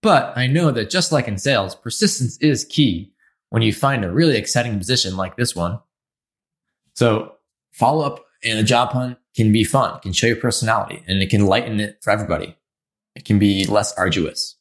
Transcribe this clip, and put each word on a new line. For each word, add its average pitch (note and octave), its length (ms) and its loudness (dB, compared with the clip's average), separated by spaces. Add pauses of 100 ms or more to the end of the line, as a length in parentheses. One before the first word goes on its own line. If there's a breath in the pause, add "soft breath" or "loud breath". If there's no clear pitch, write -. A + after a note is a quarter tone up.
but F3 380 2
I B2+ 80 0
know D#3 240 2
that A2+ 180 -2
just - 240 -2
like C3 160 0
in G2+ 80 -4
sales, G2+ 380 0
persistence - 640 -2
is D3 260 2
key G2+ 480 0 (380)
when A2+ 100 0
you A2+ 140 2
find C3 320 0
a F2 40 -4
really C3+ 280 2
exciting A#2 400 -2
position F#2+ 400 -2
like F#2 180 -6
this A#2+ 180 -2
one." F2 240 -4 (1160)
So A2 400 0 (380)
follow C#3+ 340 0
up - 180 -8 (180)
in A2+ 140 -2
a G#2+ 80 0
job A#2+ 280 2
hunt B2+ 260 -4 (180)
can A2 160 4
be A2 120 4
fun, - 360 0
can F#2+ 140 -8
show A2+ 140 0
your A#2 80 2
personality, A2+ 680 -4
and G2 160 0
it F#2+ 60 -2
can G2+ 160 4
lighten G#2+ 340 0
it G#2 220 -6
for G#2+ 100 -4
everybody. G2+ 460 -4 (580)
It - 120 -20
can G#2+ 120 2
be G2+ 280 2
less G#2 320 0
arduous. F2+ 640 -2